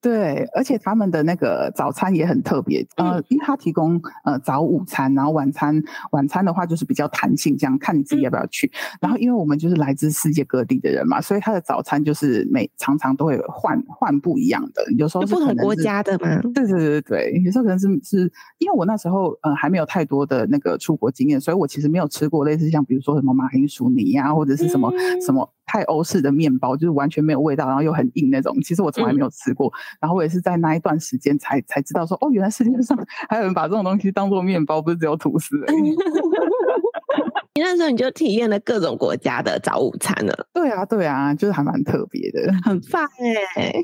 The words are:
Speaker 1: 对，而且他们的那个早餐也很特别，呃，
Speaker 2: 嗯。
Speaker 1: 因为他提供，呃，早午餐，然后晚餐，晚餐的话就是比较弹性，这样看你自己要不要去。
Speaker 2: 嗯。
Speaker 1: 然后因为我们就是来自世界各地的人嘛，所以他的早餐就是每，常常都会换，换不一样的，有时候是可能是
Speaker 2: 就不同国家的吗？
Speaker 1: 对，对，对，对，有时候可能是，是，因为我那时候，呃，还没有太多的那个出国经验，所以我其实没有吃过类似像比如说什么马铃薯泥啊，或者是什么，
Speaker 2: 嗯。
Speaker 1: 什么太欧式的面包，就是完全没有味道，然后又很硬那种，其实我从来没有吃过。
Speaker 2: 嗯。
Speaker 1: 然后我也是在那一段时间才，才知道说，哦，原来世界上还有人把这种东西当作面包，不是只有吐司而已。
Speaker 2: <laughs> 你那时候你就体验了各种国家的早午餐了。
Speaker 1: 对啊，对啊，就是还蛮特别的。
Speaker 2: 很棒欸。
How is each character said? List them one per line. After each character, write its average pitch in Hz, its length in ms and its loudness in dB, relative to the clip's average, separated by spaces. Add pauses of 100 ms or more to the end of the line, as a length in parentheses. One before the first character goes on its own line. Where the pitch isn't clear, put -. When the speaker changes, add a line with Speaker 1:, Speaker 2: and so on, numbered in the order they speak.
Speaker 1:
对， 202 520 0
而 262 100 2
且 254 140 0
他 202 160 -2
们 214 160 2
的 160 140 2
那 165 100 2
个 127 420 0
早 139 160 -2
餐 190 220 0
也 160 140 2
很 147 160 2
特 143 180 0
别， 67 240 0 (100)
呃， 180 220 0
Speaker 2:
嗯。 170 100 -2
Speaker 1:
因 269 120 2
为 - 40 -8
他 269 140 -2
提 165 160 -4
供， 170 260 2 (240)
呃， 143 140 0
早 135 240 -2
午 165 240 2
餐， 135 300 0
然 135 100 2
后 151 60 2
晚 139 200 0
餐， 151 300 2 (300)
晚 139 160 2
餐 185 180 0
的 170 80 2
话 180 100 0
就 165 120 -2
是 156 100 -4
比 - 80 -2
较 151 140 -2
弹 - 280 0
性， 147 220 0
这 - 80 0
样 131 140 2
看 170 180 0
你 139 60 2
自 294 120 0
己 277 60 4
要 131 80 2
不 - 60 0
要 - 100 -2
去。 - 220 -4
Speaker 2:
嗯。 - 340 -8
Speaker 1:
然 180 100 0
后 240 60 2
因 220 100 2
为 247 80 4
我 196 80 0
们 147 140 2
就 165 100 0
是 180 100 4
来 139 180 0
自 151 160 0
世 - 200 -2
界 147 120 2
各 127 200 0
地 127 140 0
的 71 140 0
人 67 160 0
嘛， - 120 2
所 196 160 -2
以 208 40 2
他 214 120 -2
的 196 80 0
早 - 220 -4
餐 147 220 -2
就 147 100 2
是 127 380 0
每， 123 260 0
常 - 180 -2
常 139 200 0
都 151 100 0
会 151 100 2 (120)
换， - 400 -2
换 - 320 0
不 170 180 -2
一 - 120 2
样 - 140 -2 (120)
的， - 80 -2 (120)
有 147 120 2
时 175 100 -2
候 180 80 0
是 - 80 0
可 370 60 2
能 302 80 2
是 247 80 2
Speaker 2:
就 - 0 -
不 240 60 0
同 - 40 2
国 208 100 2
家 202 280 0
的 196 160 0
吗？ 160 200 0 (140)
Speaker 1:
对， 254 140 2
对， 190 100 2
对， 151 240 2
对， 80 420 0
有 175 80 2
时 208 60 2
候 262 60 2
可 214 80 2
能 185 80 2
是， 190 80 2 (160)
是， 185 280 0 (280)
因 349 100 0
为 339 80 2
我 175 80 0
那 214 100 0
时 190 140 -4
候， 185 320 0
呃， 147 140 0
还 151 160 0
没 185 80 2
有 156 80 0
太 170 180 -2
多 143 180 0
的 131 220 0
那 285 140 2
个 - 180 -2
出 - 180 0
国 117 140 0
经 127 200 0
验， 135 120 2
所 160 100 -2
以 175 60 2
我 180 80 2
其 143 160 -6
实 147 80 0
没 160 80 2
有 165 100 0
吃 151 220 -4
过 143 160 0
类 151 100 2
似 160 140 0
像 151 160 2
比 - 80 -2
如 135 80 0
说 147 140 0
什 135 80 0
么 131 100 2
马 131 160 2
铃 135 180 2
薯 127 220 -2
泥 113 300 2
啊， 139 120 0
或 156 140 2
者 139 100 2
是 349 120 0
什 349 120 2
么， 120 120 0
Speaker 2:
嗯。 359 280 -2
Speaker 1:
什 359 140 -2
么 262 180 -2 (140)
太 214 180 -2
欧 160 200 0
式 180 180 0
的 139 100 2
面 143 280 2
包， 127 180 0
就 156 100 -2
是 175 40 2
完 143 180 2
全 151 140 -2
没 156 100 2
有 131 60 0
味 147 160 2
道， 147 120 0
然 131 80 0
后 139 60 2
又 156 100 2
很 127 240 0
硬 139 140 2
那 135 120 2
种， - 200 -2
其 170 140 -2
实 190 60 0
我 165 100 0
从 - 140 -2
来 - 80 2
没 143 60 2
有 135 100 0
吃 - 240 -4
过。 139 140 -2
Speaker 2:
嗯。 - 60 -4 (280)
Speaker 1:
然 156 80 -2
后 175 60 2
我 180 80 2
也 156 60 0
是 180 120 0
在 180 160 0
那 160 180 2
一 170 40 0
段 165 200 0
时 131 180 -6
间 143 220 0
才， - 280 -2
才 - 140 -2
知 - 120 -8
道 175 120 -2
说， 170 160 -4
哦， 294 100 0
原 196 120 2
来 196 60 2
世 233 140 -2
界 240 180 2
上 254 160 0 (320)
还 220 80 0
有 226 60 0
人 190 100 0
把 175 140 0
这 175 60 -2
种 214 100 0
东 190 160 0
西 190 120 0
当 196 180 0
作 190 120 2
面 180 240 2
包， 156 160 0
不 156 100 -2
是 175 60 0
只 160 80 -2
有 151 100 2
吐 156 240 0
司 - 160 -6 (120)
而 294 60 2
已。 311 80 4
Speaker 2:
<laughs> 370 1800 0
你 294 40 0
那 359 160 0
时 339 60 2
候 311 60 2
你 247 60 2
就 254 160 0
体 285 220 0
验 226 160 2
了 202 100 0
各 226 220 -2
种 151 160 -2
国 87 180 0
家 127 260 -2
的 82 180 -2
早 - 200 -2
午 127 180 0
餐 - 160 -2 (120)
了。 - 280 -4
Speaker 1:
对 330 160 2
啊， 202 160 -2
对 196 200 0
啊， 143 280 2
就 175 140 0
是 208 60 2
还 151 100 0
蛮 143 200 0
特 - 240 -2
别 50 240 -6
的。 - 200 0 (120)
Speaker 2:
很 196 160 2 (120)
棒 330 140 -2 (520)
欸。 - 160 -4 (100)